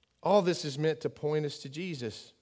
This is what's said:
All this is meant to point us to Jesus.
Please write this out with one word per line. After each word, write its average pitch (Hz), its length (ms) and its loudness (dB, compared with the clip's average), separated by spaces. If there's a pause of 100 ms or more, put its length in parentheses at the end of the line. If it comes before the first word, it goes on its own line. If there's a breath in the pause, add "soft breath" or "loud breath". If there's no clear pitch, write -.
(220)
All 196 200 6
this 175 220 2
is 139 140 -4
meant 151 240 2
to 147 80 0
point 151 340 -2
us 143 140 -4
to - 100 -12
Jesus. 139 720 -8